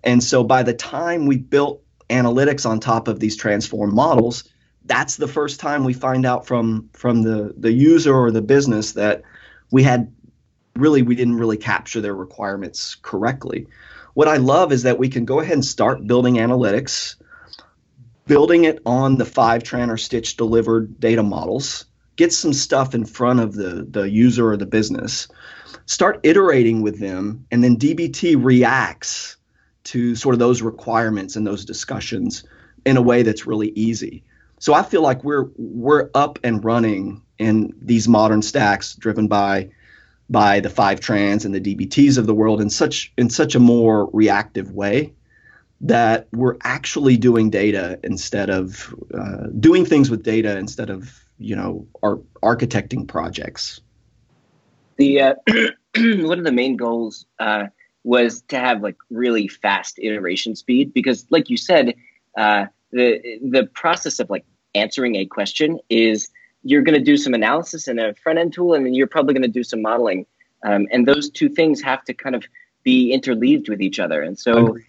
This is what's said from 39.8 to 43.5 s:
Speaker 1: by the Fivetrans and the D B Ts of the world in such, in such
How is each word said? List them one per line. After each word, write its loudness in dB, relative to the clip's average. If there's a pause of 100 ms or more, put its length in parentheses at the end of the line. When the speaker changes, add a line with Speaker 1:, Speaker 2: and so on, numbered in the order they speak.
Speaker 1:
by 4
the -6
Fivetrans 0
and -6
the -4
D -6
B -6
Ts 4
of 0
the 2
world 2
in -2
such, -4
in 2
such 0